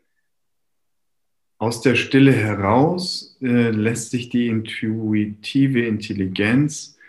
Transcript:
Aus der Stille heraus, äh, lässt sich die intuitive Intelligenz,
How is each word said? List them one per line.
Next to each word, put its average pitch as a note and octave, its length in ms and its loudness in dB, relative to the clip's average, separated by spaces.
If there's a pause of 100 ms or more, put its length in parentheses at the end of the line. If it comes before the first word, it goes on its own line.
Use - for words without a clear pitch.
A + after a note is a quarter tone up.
(1600)
Aus A#2 240 -4
der B2 140 4
Stille C#3 360 4
heraus, A2 1120 0
äh, A#2+ 300 2
lässt G#2+ 400 -2
sich B2 180 -6
die A#2+ 180 0
intuitive A2 1400 -2
Intelligenz, G#2+ 1120 -2 (120)